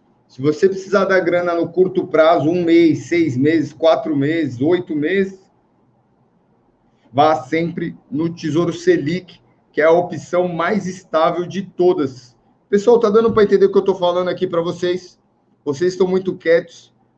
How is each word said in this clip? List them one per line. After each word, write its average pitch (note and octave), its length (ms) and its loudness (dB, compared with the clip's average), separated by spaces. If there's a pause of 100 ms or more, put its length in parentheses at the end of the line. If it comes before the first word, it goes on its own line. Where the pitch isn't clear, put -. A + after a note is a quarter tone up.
(260)
Se - 140 -20
você D3+ 280 2
precisar F#3+ 380 -2
da F#3 120 2
grana F3 360 0
no E3 140 -2
curto F#3 380 0
prazo, D#3 420 2
um F3 140 0
mês, E3 460 2
seis E3 280 -2
meses, D3 360 0
quatro D#3+ 440 0
meses, C#3 440 -4
oito F3+ 340 -2
meses, F#3+ 460 -4 (1700)
vá D3+ 220 2
sempre E3 640 -6 (100)
no D#3+ 240 -4
Tesouro E3 400 -4
Selic, E3+ 680 -2 (320)
que - 80 -2
é D3 40 4
a D#3+ 60 6
opção E3+ 560 0
mais E3+ 400 -4
estável E3 580 -2
de E3+ 180 -8
todas. - 760 -2 (320)
Pessoal, G#3 320 4
tá A3 100 2
dando A3 220 2
pra G#3+ 100 2
entender G3 220 4
o G3 80 4
que G3+ 60 2
eu F#3+ 40 4
tô F#3+ 140 0
falando F3 320 0
aqui F3 180 -4
pra F3 140 -2
vocês? F3+ 580 -6 (460)
Vocês E3+ 300 -2
estão F#3 120 0
muito F#3 300 -2
quietos. - 580 -2 (240)